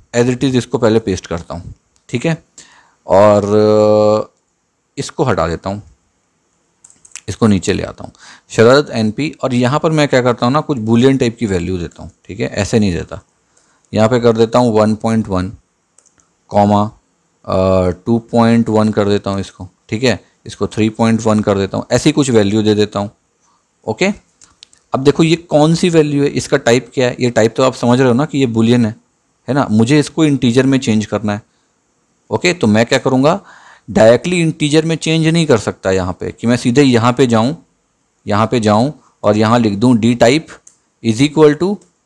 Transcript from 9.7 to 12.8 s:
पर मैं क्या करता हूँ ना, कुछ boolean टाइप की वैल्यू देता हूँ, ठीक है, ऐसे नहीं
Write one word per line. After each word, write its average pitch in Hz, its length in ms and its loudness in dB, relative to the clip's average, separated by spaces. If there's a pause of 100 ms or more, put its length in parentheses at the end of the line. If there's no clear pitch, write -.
पर 165 120 -2
मैं 147 160 0
क्या 131 140 2
करता 120 240 -2
हूँ 123 80 0
ना, 151 80 0
कुछ 147 180 -6
boolean 117 400 2
टाइप 117 200 -2
की 120 60 -2
वैल्यू 92 320 -4
देता 82 260 -12
हूँ, 80 80 -18 (160)
ठीक 101 120 -14
है, 127 80 -6
ऐसे 107 320 -2
नहीं 98 140 0